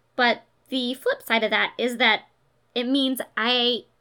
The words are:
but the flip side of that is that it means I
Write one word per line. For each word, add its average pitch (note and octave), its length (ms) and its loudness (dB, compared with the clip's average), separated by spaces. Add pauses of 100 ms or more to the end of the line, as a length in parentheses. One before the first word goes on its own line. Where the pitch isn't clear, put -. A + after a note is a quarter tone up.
(140)
but A#3+ 280 2 (260)
the B3+ 260 -4
flip C5 280 -4
side A3+ 200 0
of G#3+ 80 0
that G#3 280 0
is A#3+ 180 -2
that A3+ 260 2 (520)
it B3 120 -2
means C4+ 340 0 (160)
I A#3+ 480 0 (160)